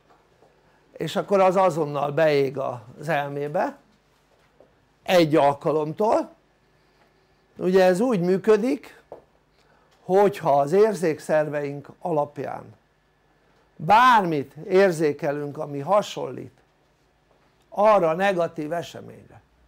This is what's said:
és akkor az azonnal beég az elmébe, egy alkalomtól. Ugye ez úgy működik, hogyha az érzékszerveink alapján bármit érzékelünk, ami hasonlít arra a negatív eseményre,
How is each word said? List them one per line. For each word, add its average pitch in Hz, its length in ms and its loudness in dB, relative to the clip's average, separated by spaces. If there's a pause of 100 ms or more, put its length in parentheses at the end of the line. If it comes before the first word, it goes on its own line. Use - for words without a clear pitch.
(920)
és - 240 -8
akkor 190 240 0
az 185 160 4
azonnal 147 560 -2
beég 143 460 2
az 127 520 -10
elmébe, 147 680 -4 (1300)
egy 170 320 2
alkalomtól. 156 960 0 (1300)
Ugye 185 260 2
ez 185 160 4
úgy 233 200 0
működik, 202 840 -2 (1000)
hogyha 185 560 2
az 143 120 -2
érzékszerveink 151 1160 -2 (100)
alapján 147 800 -6 (1080)
bármit 196 680 4
érzékelünk, 156 1000 0
ami 147 220 -10
hasonlít 143 800 -4 (1080)
arra 196 400 4
a 160 40 0
negatív 170 600 -2
eseményre, 113 680 -14 (260)